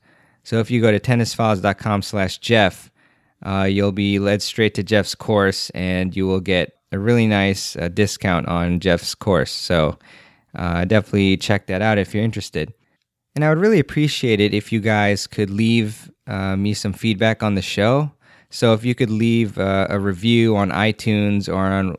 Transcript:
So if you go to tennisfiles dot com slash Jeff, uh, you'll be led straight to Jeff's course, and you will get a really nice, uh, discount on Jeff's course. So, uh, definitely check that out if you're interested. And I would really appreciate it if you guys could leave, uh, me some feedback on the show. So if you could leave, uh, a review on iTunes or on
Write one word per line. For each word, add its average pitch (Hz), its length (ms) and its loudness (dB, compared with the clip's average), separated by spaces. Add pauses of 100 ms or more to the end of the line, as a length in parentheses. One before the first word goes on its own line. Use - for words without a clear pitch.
(440)
So 113 160 -2
if 110 120 -4
you 120 80 2
go 110 120 4
to 101 100 2
tennisfiles 113 600 0
dot 98 160 0
com 95 240 -2
slash 95 360 -4
Jeff, 107 520 0 (560)
uh, 95 240 -2
you'll 101 220 0
be 101 260 0
led 101 240 0
straight - 320 0
to 101 100 -4
Jeff's 101 300 0
course, 98 580 0
and 92 440 -4
you 95 100 -2
will 95 140 0
get 90 400 -2 (120)
a 98 60 -6
really 113 300 2
nice, 98 480 0
uh, 85 120 -4
discount 90 600 -2
on 87 320 -2
Jeff's 87 340 0
course. 87 380 0
So, 80 480 0 (560)
uh, 87 300 -2
definitely 98 520 2
check - 300 -2
that 95 160 -2
out 107 160 2
if 95 160 -4
you're 107 80 0
interested. 104 500 -6 (600)
And 147 100 0
I 156 40 2
would 160 100 2
really 214 180 4
appreciate 139 640 0
it 104 160 2
if 104 160 -4
you 113 80 0
guys 104 480 0
could 101 240 -4
leave, 110 580 0 (160)
uh, 95 300 -4
me 101 180 -2
some 98 200 -4
feedback 110 500 0
on 104 100 0
the 95 80 0
show. 131 500 0 (380)
So 117 240 2
if 110 100 0
you 120 120 0
could 113 160 0
leave, 113 480 0
uh, 95 280 2
a 101 120 -2
review 110 560 2
on 101 160 0
iTunes 104 760 0
or 90 100 -4
on 95 420 0